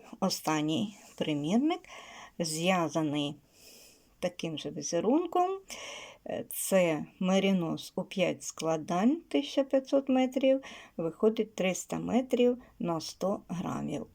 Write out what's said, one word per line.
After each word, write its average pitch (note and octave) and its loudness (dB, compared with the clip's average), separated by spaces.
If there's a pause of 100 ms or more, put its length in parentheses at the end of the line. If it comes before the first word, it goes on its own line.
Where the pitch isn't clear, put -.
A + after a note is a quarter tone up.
(200)
останній D#3 -2 (200)
примірник G3 0 (580)
зв'язаний D#3 0 (840)
таким E3+ -4
же D3 -8
візерунком. D#4 0 (640)
Е, - -6
це E3 2 (140)
мерінос F#3 2
у F#3 -2
п'ять E3 -2
складань, F3 0
тисяча C#4+ 0
п'ятсот C#4 2
метрів, C4 4 (360)
виходить G#3+ 0
триста F3+ -2
метрів B3 2 (180)
на E3+ -2
сто - -4
грамів. D3 -6